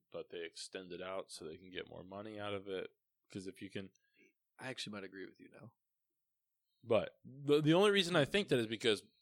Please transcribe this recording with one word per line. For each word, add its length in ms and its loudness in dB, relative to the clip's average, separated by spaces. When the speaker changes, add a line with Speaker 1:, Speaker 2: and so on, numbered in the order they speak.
Speaker 1:
but 200 -10
they 120 -8
extend 480 -10
it 120 -8
out 280 -6
so 140 -12
they 140 -10
can 120 -20
get 200 -8
more 120 -14
money 380 -12
out 140 -4
of 140 -6
it. 220 -4
'Cause 160 -8
if 160 -12
you 80 -10
can 200 -8
Speaker 2:
I 100 -10
actually 260 -8
might 100 -10
agree 220 -12
with 140 -20
you 100 -20
now. 200 -18
Speaker 1:
But 420 2
the, 360 2
the 140 6
only 160 8
reason 260 4
I 80 6
think 240 0
that 100 6
is 80 2
because 360 2